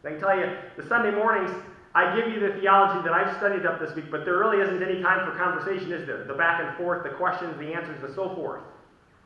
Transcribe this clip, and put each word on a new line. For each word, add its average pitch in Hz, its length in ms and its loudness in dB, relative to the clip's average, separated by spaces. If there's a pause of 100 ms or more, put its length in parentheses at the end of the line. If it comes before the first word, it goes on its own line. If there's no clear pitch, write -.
I 151 60 -8
can 156 100 -8
tell 190 180 4
you, - 200 -2 (180)
the - 120 -12
Sunday 220 240 2
mornings, 202 400 2 (440)
I 180 200 4
give 233 120 2
you 214 120 -4
the 196 200 0
theology 196 440 6
that 165 100 0
I've 190 240 2
studied 196 280 0
up 165 140 0
this 156 160 -6
week, 156 160 -8
but 151 140 -4
there 180 140 2
really 208 200 4
isn't 185 240 0
any 185 180 -2
time 185 240 2
for 160 120 -4
conversation, 180 560 -2
is 160 120 -6
there? 120 200 -8
The 139 80 -8
back 165 280 2
and - 160 -6
forth, 175 260 -2
the - 80 -6
questions, 180 460 -4
the 151 160 -8
answers, 156 280 -8
the 135 120 -10
so 185 220 -4
forth. 151 260 -8 (640)